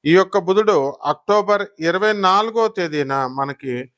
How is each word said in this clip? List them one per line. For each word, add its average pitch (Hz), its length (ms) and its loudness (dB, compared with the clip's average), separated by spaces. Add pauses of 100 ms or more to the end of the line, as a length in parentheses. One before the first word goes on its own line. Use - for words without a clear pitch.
ఈ 151 80 2
యొక్క 185 260 4
బుధుడు 185 640 0
అక్టోబర్ 202 640 0 (140)
ఇరవై 185 320 0
నాలుగో 214 560 0
తేదీన 147 580 -4
మనకి 131 720 -8